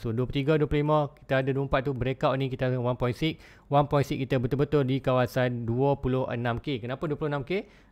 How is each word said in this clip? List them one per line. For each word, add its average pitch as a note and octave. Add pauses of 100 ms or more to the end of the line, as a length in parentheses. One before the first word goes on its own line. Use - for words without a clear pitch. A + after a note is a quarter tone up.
So, A#2
dua A#2+
puluh C#3
tiga, C#3+
dua D3
puluh D3
lima, D3+ (160)
kita C3+
ada C3+
dua C#3
puluh C#3
empat C#3+
tu C#3+
breakout B2+
ni, C3+
kita B2+
ada -
one B2
point B2
six. D#3 (320)
One C#3+
point C#3+
six -
kita B2+
betul-betul C#3+
di C3
kawasan B2
dua B2
puluh C3
enam A#2+
K. B2+
Kenapa B2+
dua D3
puluh D3
enam C3+
K? F#3+ (220)